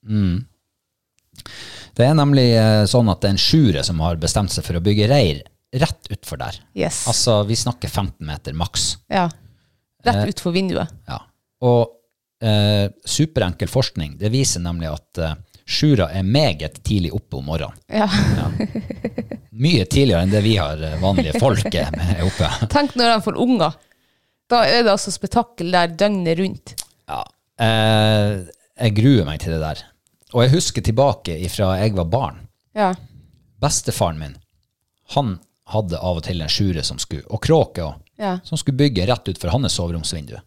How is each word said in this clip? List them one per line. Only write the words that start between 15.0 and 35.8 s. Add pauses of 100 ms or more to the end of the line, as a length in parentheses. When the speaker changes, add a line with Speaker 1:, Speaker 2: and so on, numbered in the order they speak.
Speaker 1:
eh, (320)
sjura
er
meget
tidlig
oppe
om
morgenen. (140)
Speaker 2:
Ja.
Speaker 1:
Ja. (1000)
Mye
tidligere
enn
det
vi
har,
eh,
vanlige
folk (100)
er,
er
oppe. (120)
Speaker 2:
<laughs>
Tenk
når
de
får
unger. (720)
Da
er
det
altså
spetakkel
der
døgnet
rundt. (340)
Speaker 1:
Ja. (360)
Eh, (340)
jeg
gruer
meg
til
det
der. (500)
Og
jeg
husker
tilbake
ifra
jeg
var
barn. (280)
Speaker 2:
Ja. (680)
Speaker 1:
Bestefaren
min, (720)
han (280)
hadde